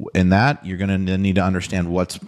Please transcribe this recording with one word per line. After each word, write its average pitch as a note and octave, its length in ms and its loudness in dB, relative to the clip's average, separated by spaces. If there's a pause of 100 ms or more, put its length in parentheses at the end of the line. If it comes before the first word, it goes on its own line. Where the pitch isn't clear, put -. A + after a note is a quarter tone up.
(140)
in F#2 160 4
that, A#2 340 2
you're F#2 140 -8
gonna G2 160 -2
n-, F#2+ 280 -2
need G2 140 2
to G2 80 2
understand F#2 440 -2
what's F2+ 400 -2